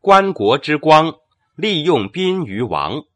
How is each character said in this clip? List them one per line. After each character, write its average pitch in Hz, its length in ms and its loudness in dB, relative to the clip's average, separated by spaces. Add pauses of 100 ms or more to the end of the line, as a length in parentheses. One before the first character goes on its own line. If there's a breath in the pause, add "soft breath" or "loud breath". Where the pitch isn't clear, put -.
观 196 320 4
国 113 260 0
之 151 180 -4
光， 156 440 2 (340)
利 175 300 -4
用 123 260 0
宾 185 320 -4
于 104 180 -8
王。 87 560 -6